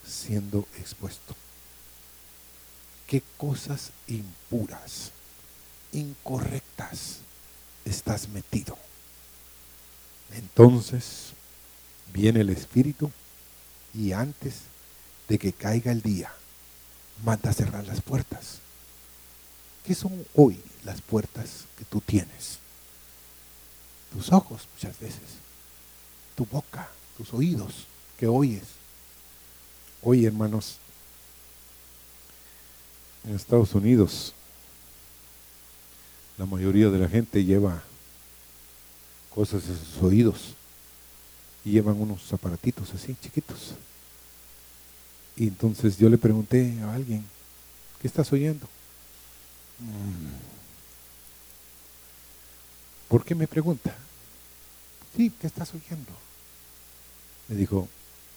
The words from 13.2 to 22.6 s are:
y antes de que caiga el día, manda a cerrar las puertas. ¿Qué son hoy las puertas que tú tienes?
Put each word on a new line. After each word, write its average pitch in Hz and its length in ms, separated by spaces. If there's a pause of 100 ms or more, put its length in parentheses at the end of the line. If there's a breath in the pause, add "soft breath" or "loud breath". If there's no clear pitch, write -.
y 104 200
antes 131 560 (600)
de 107 100
que 98 140
caiga 117 400
el 117 100
día, 98 300 (880)
manda 110 280
a 101 40
cerrar 101 320
las 104 140
puertas. - 580 (1300)
¿Qué 180 100
son 185 400
hoy 110 260 (240)
las 95 180
puertas - 600 (120)
que - 80
tú 104 160
tienes? - 580 (1500)